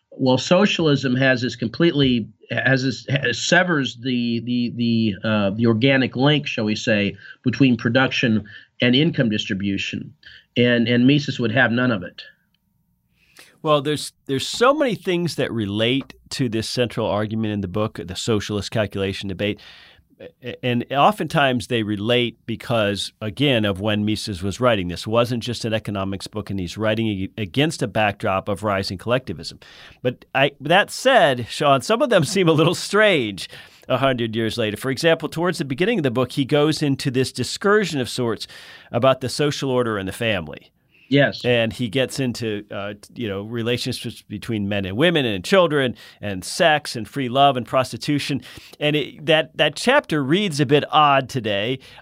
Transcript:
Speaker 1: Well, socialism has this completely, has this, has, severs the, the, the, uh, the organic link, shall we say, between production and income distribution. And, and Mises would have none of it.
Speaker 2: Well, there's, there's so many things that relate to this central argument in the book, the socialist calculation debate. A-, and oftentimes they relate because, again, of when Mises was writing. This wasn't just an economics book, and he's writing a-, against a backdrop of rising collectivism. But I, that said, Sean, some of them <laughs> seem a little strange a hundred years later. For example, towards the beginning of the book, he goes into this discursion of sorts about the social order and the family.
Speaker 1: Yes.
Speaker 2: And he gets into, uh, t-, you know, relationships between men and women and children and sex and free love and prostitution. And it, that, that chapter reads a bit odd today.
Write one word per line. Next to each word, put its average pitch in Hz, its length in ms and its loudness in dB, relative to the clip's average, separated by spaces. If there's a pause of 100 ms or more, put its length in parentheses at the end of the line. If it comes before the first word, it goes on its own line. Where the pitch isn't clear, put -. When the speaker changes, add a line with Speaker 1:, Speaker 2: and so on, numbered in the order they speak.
(120)
Speaker 1:
Well, 127 260 2
socialism 160 800 2
has 131 260 2
this 123 140 -4
completely, 131 720 0 (220)
has 123 320 4
this, 131 260 -4
has, 131 300 0
severs 160 640 2
the, 120 380 0
the, 120 340 -2
the, 113 480 2
uh, 107 280 2
the 113 160 2
organic 123 500 2
link, 143 300 2
shall - 180 -4
we 107 100 0
say, 101 420 0 (280)
between 123 320 4
production 117 680 2 (360)
and 123 160 4
income 151 320 2
distribution. 101 840 -4 (420)
And, 120 320 4
and 120 180 4
Mises 143 320 2
would 117 140 -2
have 123 180 4
none 123 200 2
of 98 120 -2
it. - 200 -14 (1400)
Speaker 2:
Well, 151 200 4
there's, 147 300 -4 (140)
there's 135 220 -2
so 247 240 4
many 277 220 0
things 175 420 -2
that 131 160 -2
relate 113 600 -2 (160)
to 131 180 -2
this 110 200 -2
central 113 380 -2
argument 107 460 -2
in 104 80 -2
the 95 80 -4
book, 107 340 -4
the 90 140 -12
socialist 104 540 -2
calculation 98 580 -4
debate. 101 320 -4 (800)
A-, 123 220 -10
and 120 280 0
oftentimes 143 760 2
they 117 160 0
relate 110 640 -2
because, 104 720 -2
again, 113 440 0
of 98 160 0
when 104 260 0
Mises 104 360 -4
was 98 180 -4
writing. 107 280 2
This 85 180 -8
wasn't 117 360 0
just 113 220 -8
an 110 100 -2
economics 98 520 -4
book, 104 240 -10
and 98 80 -6
he's 90 200 -8
writing 110 300 0
a-, 95 340 -4
against 135 400 -2
a 135 40 -2
backdrop 101 640 -2
of 95 140 -4
rising 98 340 -2
collectivism. 90 640 -6 (420)
But 123 220 -4 (100)
I, 139 260 2
that 165 300 2
said, 156 580 2
Sean, 139 340 2
some 226 180 0
of 294 80 0
them 190 160 4
<laughs> - 100 -4
seem 185 140 2
a 160 40 6
little 160 220 2
strange 165 720 0 (400)
a 127 100 0
hundred 120 380 0
years 113 200 -2
later. 107 200 -2
For 131 140 -6
example, 165 380 0
towards 175 300 -2
the 165 60 -4
beginning 175 340 -2
of 156 60 0
the 131 60 0
book, 120 220 -2
he 143 120 0
goes 147 380 2
into 139 280 -2
this 127 220 -2
discursion 175 680 0
of 113 80 -4
sorts 117 380 -4 (440)
about 127 300 2
the 123 80 -4
social 143 420 -2
order 120 280 0
and 95 100 -4
the 92 40 -6
family. 95 580 -4 (420)
Speaker 1:
Yes. 135 320 2
Speaker 2:
And 117 280 0
he 123 160 -6
gets 127 320 -2
into, 113 500 -4
uh, 104 220 -10
t-, - 300 -16
you 110 60 -4
know, 98 140 -6
relationships 117 800 -6
between 104 460 -6
men 101 160 -2
and 95 120 -6
women 156 300 2
and 98 180 -4
children 147 520 2 (240)
and 95 240 -8
sex 151 500 0
and 110 140 -10
free 135 200 -4
love 135 280 4
and 117 100 -6
prostitution. 135 760 -2 (360)
And 147 160 0
it, 147 320 -4
that, 160 300 2
that 151 180 2
chapter 247 480 2
reads 156 380 2
a 143 60 2
bit 143 260 4
odd 139 360 4
today. 110 520 -2 (220)